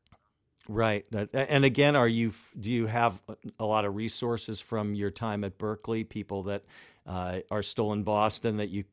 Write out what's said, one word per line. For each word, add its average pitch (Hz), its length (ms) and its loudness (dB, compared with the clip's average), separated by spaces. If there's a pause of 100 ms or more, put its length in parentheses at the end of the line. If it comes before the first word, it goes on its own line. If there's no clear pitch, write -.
(680)
Right. 107 440 0
That, 104 240 -4
a-, 135 180 0
and 139 120 6
again, 139 320 6
are 123 120 6
you 117 200 2
f-, - 300 -10
do 104 120 -6
you 117 160 0
have 113 420 2
a, 107 80 -12 (220)
a 113 80 -2
lot 107 180 2
of 101 100 -2
resources 113 640 -4
from 107 340 -2
your 101 160 0
time 104 340 -4
at 95 140 -8
Berklee, 110 500 -4
people 98 360 -6
that, 101 200 -6 (420)
uh, 90 340 -4 (100)
are 104 120 0
still 107 300 -2
in 104 100 -2
Boston 107 540 2
that 104 140 -2
you, 98 220 -4